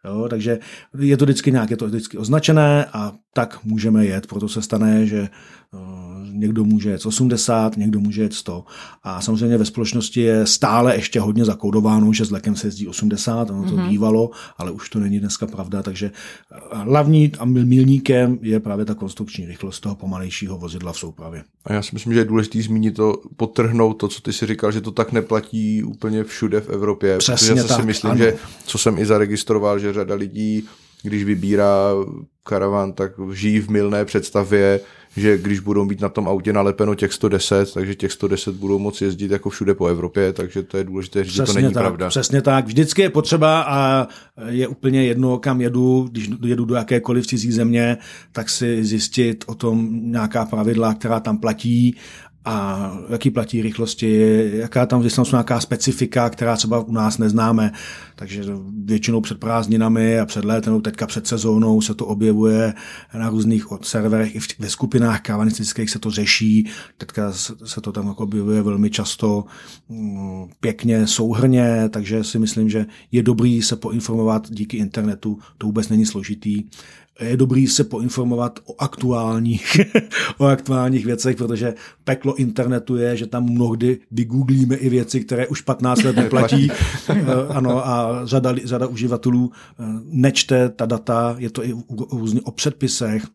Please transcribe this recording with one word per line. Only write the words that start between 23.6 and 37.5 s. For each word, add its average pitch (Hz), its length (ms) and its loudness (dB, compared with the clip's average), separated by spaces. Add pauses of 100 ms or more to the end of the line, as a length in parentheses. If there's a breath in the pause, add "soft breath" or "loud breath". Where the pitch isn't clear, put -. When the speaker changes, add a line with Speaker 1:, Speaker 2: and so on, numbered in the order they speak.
Speaker 3:
to, 104 100 -2
co - 140 -8
ty - 120 -6
si - 120 -4
říkal, 107 260 -2
že 110 100 -4
to 107 100 -8
tak 110 200 -2
neplatí 110 720 -2
úplně 110 400 -4
všude 104 380 -2
v - 80 -14
Evropě, 101 480 0
Speaker 1:
Přesně 110 300 2
Speaker 3:
protože 123 140 6
zase 113 120 2
si 117 40 4
Speaker 1:
tak, 113 80 2
Speaker 3:
myslím, 107 260 0
Speaker 1:
ano. 123 60 2
Speaker 3:
že 113 180 6 (300 loud breath)
co - 120 -6
jsem 107 200 2
i 104 80 0
zaregistroval, 104 760 2
že 101 140 -2
řada 101 220 -2
lidí, 107 480 -4 (400 loud breath)
když 104 200 -2
vybírá 101 640 4 (540)
karavan, 98 500 -2
tak 98 180 -4 (220)
žijí 107 260 2
v 101 100 -4
mylné 104 360 2
představě, 98 720 2 (380 loud breath)
že 104 200 4
když 98 220 0
budou 101 260 0
mít 98 160 -4
na 101 80 -2
tom 101 180 -4
autě 98 260 0
nalepeno 101 420 2
těch 98 180 -2
sto - 160 0
deset, 98 440 2